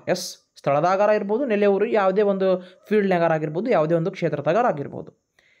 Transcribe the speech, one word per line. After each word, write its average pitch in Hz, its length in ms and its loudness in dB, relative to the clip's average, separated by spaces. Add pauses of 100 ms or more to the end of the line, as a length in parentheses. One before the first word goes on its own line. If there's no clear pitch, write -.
ಎಸ್, - 480 -8
ಸ್ಥಳದಾಗಾರ 175 540 0
ಇರ್ಬೋದು, 214 360 0
ನೆಲೆ 208 200 0
ಊರು, 196 200 2
ಯಾವುದೇ 202 360 2
ಒಂದು 190 400 0 (280)
ಫೀಲ್ಡ್ನಾಗಾರ 185 440 2
ಆಗಿರ್ಬೋದು, 160 380 -4
ಯಾವುದೇ 165 240 2
ಒಂದು 170 160 0
ಕ್ಷೇತ್ರದಾಗಾರ 165 540 -2
ಆಗಿರ್ಬೋದು. - 680 -8 (300)